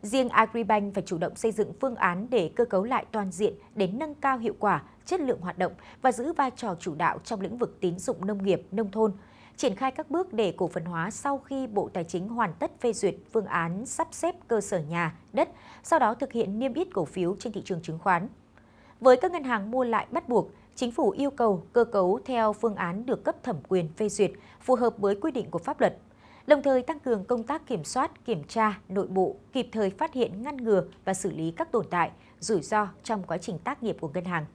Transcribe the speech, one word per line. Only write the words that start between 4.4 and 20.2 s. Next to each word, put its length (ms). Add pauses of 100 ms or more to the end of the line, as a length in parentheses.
quả, 240 (220)
chất 140
lượng 220
hoạt 160
động 140 (300)
và 100
giữ 220
vai 220
trò 240
chủ 160
đạo 280
trong 180
lĩnh 160
vực 220
tín 200
dụng 280
nông 160
nghiệp, 280
nông 200
thôn. 220 (440)
Triển 180
khai 160
các 200
bước 220
để 240
cổ 100
phần 180
hóa 260
sau 260
khi 300
Bộ 260
Tài 100
chính 240
hoàn 260
tất 260
phê 140
duyệt 220 (160)
phương 140
án 400
sắp 260
xếp 240 (120)
cơ 140
sở 180
nhà, 360 (180)
đất, 160 (340)
sau 160
đó 140
thực 180
hiện 280
niêm 140
yết 200
cổ 120
phiếu 340
trên 140
thị 120
trường 160
chứng 180
khoán. 280 (720)
Với 180
các 140
ngân 120
hàng 280
mua 120
lại 280
bắt 180